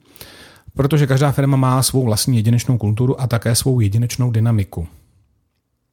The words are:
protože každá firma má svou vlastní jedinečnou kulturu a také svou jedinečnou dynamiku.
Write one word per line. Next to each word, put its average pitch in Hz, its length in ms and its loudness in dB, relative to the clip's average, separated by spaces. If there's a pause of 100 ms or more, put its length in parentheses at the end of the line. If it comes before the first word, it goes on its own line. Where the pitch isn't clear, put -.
(720)
protože 143 340 0
každá 135 240 2
firma 139 260 0
má 131 260 2
svou 131 220 0
vlastní 117 320 0
jedinečnou 117 400 0
kulturu 107 440 -2
a 131 60 -2
také 113 280 0
svou 127 240 0
jedinečnou 117 520 0
dynamiku. 110 560 -2 (1040)